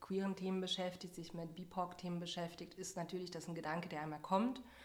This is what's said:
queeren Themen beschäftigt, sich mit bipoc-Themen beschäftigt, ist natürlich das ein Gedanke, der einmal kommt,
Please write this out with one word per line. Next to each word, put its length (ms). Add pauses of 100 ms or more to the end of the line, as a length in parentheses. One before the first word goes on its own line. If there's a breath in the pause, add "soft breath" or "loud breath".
queeren 360
Themen 240
beschäftigt, 540
sich 180
mit 220
bipoc-Themen 680
beschäftigt, 540
ist 220
natürlich 340
das 180
ein 60
Gedanke, 340
der 140
einmal 180
kommt, 400 (240 loud breath)